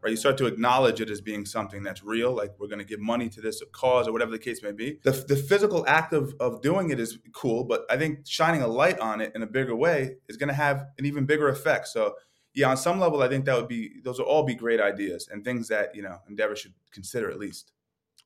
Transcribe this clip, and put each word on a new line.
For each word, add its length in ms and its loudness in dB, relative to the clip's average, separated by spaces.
right, 100 -2
you 60 -2
start 200 2
to 80 2
acknowledge 560 2
it 80 -4
as 100 -6
being 280 -8
something 340 -6
that's 220 -10
real, 280 0
like, 280 -4
we're 80 -8
gonna 160 -8
give 160 -10
money 280 -2
to 140 -12
this 300 -6
cause 360 4
or 60 -2
whatever 160 0
the 80 -6
case 240 -8
may 100 -6
be. 320 -8
The, 80 4
the 240 0
physical 520 2
act 260 4
of, 260 0
of 220 0
doing 300 2
it 80 -2
is 180 -4
cool, 300 -2
but 260 0
I 80 4
think 300 -2
shining 340 2
a 60 0
light 320 2
on 200 -2
it 140 -4
in 80 -6
a 60 -4
bigger 280 -2
way 420 0
is 100 -16
gonna 160 -2
have 320 0
an 80 -2
even 180 -2
bigger 240 4
effect. 380 0
So, 260 0
yeah, 160 4
on 80 2
some 220 0
level, 240 4
I 60 4
think 160 0
that 120 2
would 100 -2
be, 360 -8
those 160 -6
will 80 -2
all 160 4
be 100 0
great 260 0
ideas 520 0
and 120 -12
things 260 -4
that, 260 0
you 80 -12
know, 160 -12
Endeavor 260 -2
should 200 -14
consider 400 -6
at 80 -10
least. 320 -12